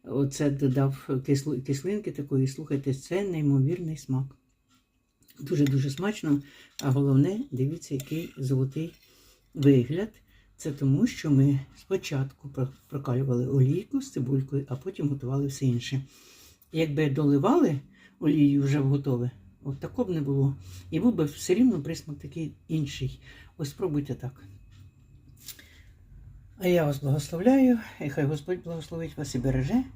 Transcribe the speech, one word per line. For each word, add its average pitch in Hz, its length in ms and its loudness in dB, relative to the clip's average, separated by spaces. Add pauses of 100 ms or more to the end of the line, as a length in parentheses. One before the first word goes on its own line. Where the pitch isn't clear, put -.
оце 139 460 0
додав 139 580 0
кисло-, 135 540 0
кислинки 175 500 -4
такої. 135 360 0
Слухайте, 139 460 -4
це 175 280 -4
неймовірний 156 760 0
смак. 135 400 -4 (1040)
Дуже-дуже 139 500 2
смачно, 151 520 -2 (400)
а 143 80 0
головне, 143 600 4
дивіться, 143 440 -4
який 156 440 -8
золотий 135 560 -2 (600)
вигляд. 143 560 4 (480)
Це 151 140 -8
тому, 139 340 2
що - 240 -4
ми 135 300 4 (160)
спочатку 139 720 -6
про-, 131 200 -4 (200)
прокалювали 131 580 -2
олійку 147 560 2
з - 100 -14
цибулькою, 135 560 -2
а 127 80 -4
потім 170 320 -6
готували 139 380 -2
все 139 200 -4
інше. 123 360 -2 (720)
Якби 156 380 0
доливали 151 680 4 (380)
олію 143 440 4
вже 139 180 2
в 135 80 2
готове, 131 420 0 (320)
от 139 180 -8
такого 208 280 -4
б 180 60 -2
не 156 60 -2
було. 139 360 0 (340)
І 160 100 -2
був 233 140 4
би 170 100 2
все 160 300 -2
рівно 220 280 4
присмак 160 360 -8
такий 151 360 -10 (140)
інший. 139 520 -4 (360)
Ось 143 140 -6
спробуйте 147 440 -4
так. - 300 -12 (2000)
А 185 120 -2
я 170 160 4
вас 143 160 0
благословляю, 202 800 4 (220)
і 147 100 -4
хай 151 140 -2
Господь 156 380 -4
благословить 165 540 -10
вас 147 180 -8
і 151 40 -2
береже. 135 460 0 (120)